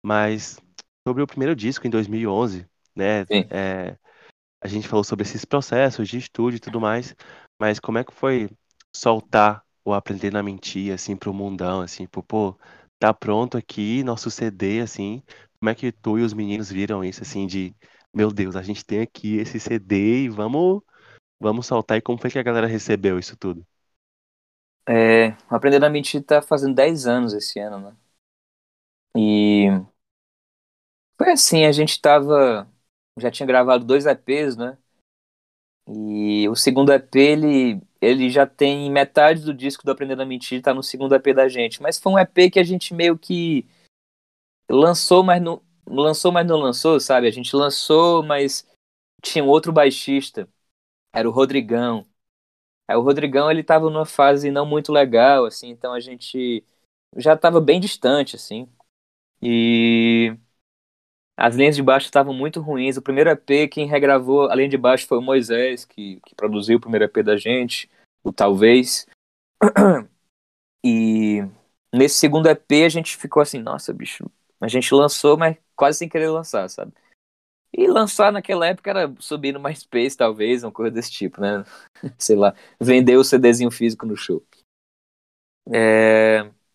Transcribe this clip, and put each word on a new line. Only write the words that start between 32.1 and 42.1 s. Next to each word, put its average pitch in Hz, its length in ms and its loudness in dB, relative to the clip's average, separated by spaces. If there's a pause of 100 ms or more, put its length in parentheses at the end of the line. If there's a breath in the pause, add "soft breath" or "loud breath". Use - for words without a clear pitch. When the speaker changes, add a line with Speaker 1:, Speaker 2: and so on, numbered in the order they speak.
Speaker 2:
já 117 140 -4
tinha 139 160 -8
gravado 127 360 2
dois 139 220 2
E 139 100 2
Ps, 139 400 -4
né? 123 220 -10 (1120)
E 107 600 -4
o 117 60 -4
segundo 139 360 2
E 135 80 4
P, 135 200 -2
ele, 139 600 2 (180)
ele 127 300 2
já 139 160 4
tem 143 460 -2
metade 151 500 2
do 151 120 -6
disco 135 300 -8
do 139 80 -2
Aprendendo 135 300 -6
a 135 40 -6
Mentir, 127 360 -10
tá 135 100 0
no 135 120 -4
segundo 135 320 -2
E 135 40 4
P 135 140 2
da 131 140 4
gente. 123 340 -4
Mas 156 180 -4
foi 190 120 0